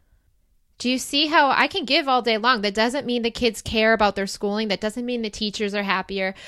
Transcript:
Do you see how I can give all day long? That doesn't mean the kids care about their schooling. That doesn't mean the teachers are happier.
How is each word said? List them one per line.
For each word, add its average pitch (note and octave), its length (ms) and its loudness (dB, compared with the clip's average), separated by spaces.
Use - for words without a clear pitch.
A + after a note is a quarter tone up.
Do A#3+ 100 -2
you C4 100 2
see C#4+ 280 0
how D4 240 4
I B3 160 2
can F4 180 -4
give C#4 240 0
all B3+ 140 4
day A3 160 2
long? A#3 220 2
That G3 140 -2
doesn't A#3 320 0
mean A#3+ 160 -2
the A3+ 80 -2
kids A#3 320 -2
care A3 300 2
about G#3 240 2
their G3 100 -2
schooling. G#3 420 -4
That F#3+ 120 -2
doesn't G#3+ 260 -4
mean B3 160 -2
the A3 80 -4
teachers G#3 440 -4
are G#3 80 -2
happier. F#3+ 520 -2